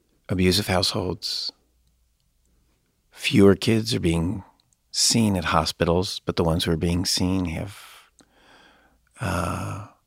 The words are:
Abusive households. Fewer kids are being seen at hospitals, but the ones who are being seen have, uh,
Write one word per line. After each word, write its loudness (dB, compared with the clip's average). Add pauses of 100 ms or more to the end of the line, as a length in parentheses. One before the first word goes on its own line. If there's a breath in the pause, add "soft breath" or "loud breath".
(280)
Abusive 2
households. -2 (1600)
Fewer 6
kids 0
are -6
being -2 (460)
seen 2
at -2
hospitals, 0
but -6
the 0
ones 0
who -2
are 0
being 0
seen -2
have, -8 (1400 soft breath)
uh, -4 (200)